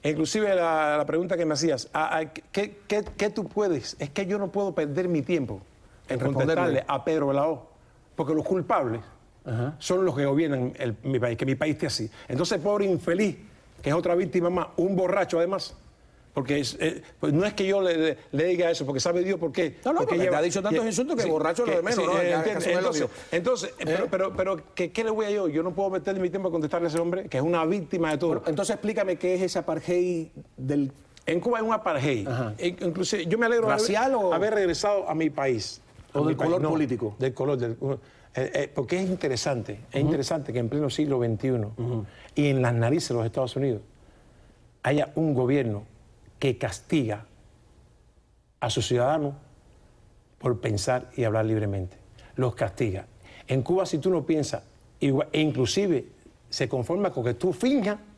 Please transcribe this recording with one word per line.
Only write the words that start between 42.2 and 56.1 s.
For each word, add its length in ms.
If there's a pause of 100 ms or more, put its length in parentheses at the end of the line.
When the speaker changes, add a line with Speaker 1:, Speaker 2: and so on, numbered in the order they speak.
Speaker 1:
y 140
en 120
las 140
narices 340
de 60
los 100
Estados 300
Unidos 260 (1040)
haya 320
un 180
gobierno 480 (580)
que 200
castiga 680 (1300)
a 100
sus 180
ciudadanos 460 (1040)
por 220
pensar 560
y 80
hablar 220
libremente. 520 (380)
Los 200
castiga. 500 (420)
En 160
Cuba, 220
si 120
tú 120
no 160
piensas, 380 (360)
igual, 320
e 100
inclusive 640 (440)